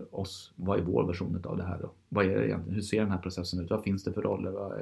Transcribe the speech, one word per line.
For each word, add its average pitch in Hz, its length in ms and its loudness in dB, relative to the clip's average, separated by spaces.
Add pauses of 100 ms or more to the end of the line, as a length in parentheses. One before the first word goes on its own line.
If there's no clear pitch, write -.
(120)
oss. - 440 -8
Vad 98 240 2
är 90 40 2
vår 110 240 4
version - 380 -2
av - 120 -2
det 90 60 -2
här 90 180 -4
då? - 100 -8 (180)
Vad 104 160 4
är 98 120 4
det 110 100 4
egentligen? 95 280 -2
Hur 104 60 0
ser 107 200 2
den 101 100 2
här 92 60 2
processen 90 460 -2
ut? 87 60 -6
Vad - 140 0
finns 98 200 0
det 101 100 -2
för 104 80 -2
roller? 95 300 0
Vad, 98 200 -4 (100)